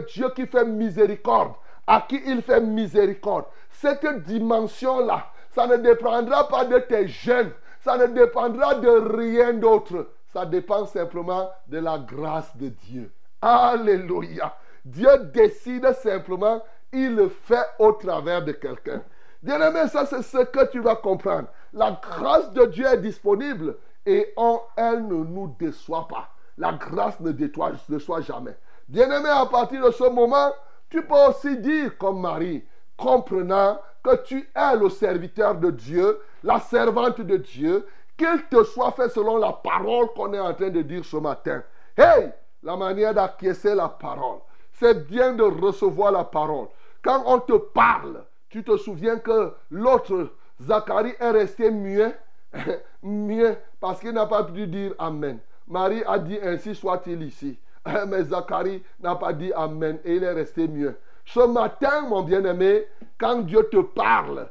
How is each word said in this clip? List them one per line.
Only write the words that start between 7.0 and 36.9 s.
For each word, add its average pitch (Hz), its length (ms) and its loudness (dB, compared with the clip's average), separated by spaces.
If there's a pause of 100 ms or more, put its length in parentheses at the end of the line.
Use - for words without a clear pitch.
gènes, 233 460 0 (280)
ça 247 160 0
ne 247 100 6
dépendra 240 680 4
de 226 420 4
rien 233 380 2
d'autre. 214 540 2 (240)
Ça 185 120 -4
dépend 185 400 -2
simplement 180 640 -4 (180)
de 143 100 -8
la 160 200 -2
grâce 151 580 -8
de 135 120 -8
Dieu. 117 420 -12 (300)
Alléluia. 190 1120 2 (300)
Dieu 151 240 4 (240)
décide 247 600 4
simplement, 202 680 0 (300)
il 262 220 0
le 202 140 6
fait 240 360 0 (140)
au 214 140 8
travers 170 520 -2
de 147 80 -2
quelqu'un. 131 500 -8 (400)
Bien-aimé, 311 460 2
ça 285 180 0
c'est 254 160 -6
ce - 160 -2
que 262 320 4
tu 247 100 -6
vas 220 160 2
comprendre. - 520 -2 (240)
La 214 300 0
grâce 277 500 0
de 247 140 6
Dieu 208 200 -2
est 254 120 4
disponible 202 800 -2 (280)
et 202 320 0
on, 233 240 2 (160)
elle 233 300 0
ne 190 160 -4
nous 170 360 -8
déçoit 160 500 -6
pas. - 220 -10 (280)
La 165 140 0
grâce 175 480 -4
ne 165 120 -2
déçoit, 147 380 -2
ne - 260 -6
déçoit 165 260 -4
jamais. 123 340 -10 (320)
Bien-aimé, 269 400 4
à 269 180 4
partir 247 380 2
de 240 60 10
ce 254 180 4
moment, 254 440 4 (360)
tu - 180 -4
peux 285 220 8
aussi 277 300 0
dire 277 400 0
comme 190 220 0
Marie, 165 440 -4 (320)
comprenant 196 840 2 (240)
que 254 220 4
tu 269 300 -6
es 269 220 4
le 202 120 4
serviteur 190 680 0
de 165 140 2
Dieu, 175 480 0 (240)
la 220 180 2
servante 233 600 0